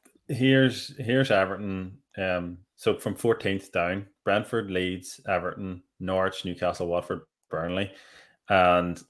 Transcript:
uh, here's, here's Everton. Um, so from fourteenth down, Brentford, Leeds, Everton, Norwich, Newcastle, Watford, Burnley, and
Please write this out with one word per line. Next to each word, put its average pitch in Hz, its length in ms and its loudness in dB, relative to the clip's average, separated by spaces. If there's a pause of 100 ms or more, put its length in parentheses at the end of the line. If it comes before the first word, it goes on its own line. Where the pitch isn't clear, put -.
(300)
uh, - 40 -6
here's, 131 640 4
here's 127 340 2
Everton. 95 680 0 (200)
Um, 90 420 -4 (180)
so - 200 2
from 104 180 -6
fourteenth 104 580 0
down, 92 340 -2 (160)
Brentford, 104 480 -2
Leeds, 92 560 -4
Everton, 92 560 -4 (160)
Norwich, 95 460 -2
Newcastle, 87 420 -4
Watford, 87 340 -4 (280)
Burnley, 87 420 -4 (560)
and 90 640 4